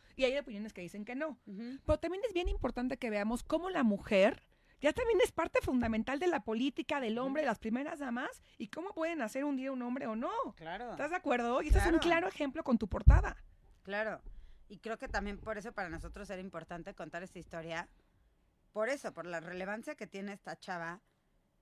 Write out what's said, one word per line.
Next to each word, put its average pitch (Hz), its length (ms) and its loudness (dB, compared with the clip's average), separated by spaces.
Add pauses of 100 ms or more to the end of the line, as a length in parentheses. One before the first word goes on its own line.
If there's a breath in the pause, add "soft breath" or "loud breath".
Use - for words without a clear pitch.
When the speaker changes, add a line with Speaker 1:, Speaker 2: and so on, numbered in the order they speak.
(140 soft breath)
Speaker 1:
Y 262 100 -6
hay 262 140 2
opiniones 220 340 -8
que 185 100 -10
dicen 202 220 -10
que 240 120 -8
no. 294 300 -6
Speaker 2:
Ujú. 233 380 -10
Speaker 1:
Pero 302 140 4
también 359 300 -4
es 415 40 -8
bien 359 160 0
importante 262 480 -2
que 240 140 -4
veamos 214 320 0
cómo 330 280 -2
la 339 120 0
mujer 202 640 4 (360 soft breath)
ya 302 120 4
también 453 320 4
es - 80 2
parte 339 300 0
fundamental 240 580 0
de 359 80 2
la 302 160 2
política 269 560 -2
del 226 180 -2
hombre, 269 220 0
Speaker 2:
Ujú. 294 60 0
Speaker 1:
de 247 40 2
las 214 80 0
primeras 277 400 -4
damas, 269 320 -4 (260 soft breath)
y 220 120 -8
cómo 349 260 -8
pueden 330 260 -2
hacer 262 240 -2
un 285 120 0
día 262 160 -4
un 254 100 -4
hombre 247 240 -4
o 220 80 -2
no. 254 160 -2 (240)
Speaker 2:
Claro. 196 380 -8
Speaker 1:
¿Estás 277 180 -4
de 349 60 0
acuerdo? 247 440 2
Y 302 60 -2
este 311 140 8
es - 60 4
un 330 120 4
Speaker 2:
Claro. 311 80 0
Speaker 1:
claro 339 220 4
ejemplo 294 340 -4
con 240 160 4
tu 220 80 -4
portada. - 500 8 (460)
Speaker 2:
Claro. 208 400 -4 (460 soft breath)
Y 208 100 -16
creo 220 200 -8
que 247 100 -10
también 202 280 -4
por 214 220 -6
eso 214 140 -10
para 196 160 -6
nosotros 165 420 -10
era 185 100 -8
importante 180 540 -10
contar 170 300 -10
esta 180 160 -14
historia. 165 480 -8 (840)
Por 214 160 0
eso, 269 240 -4
por 165 140 -10
la 170 140 -4
relevancia 190 560 -8
que 214 100 -12
tiene 196 260 -8
esta 175 280 -12
chava. 175 400 -8 (600)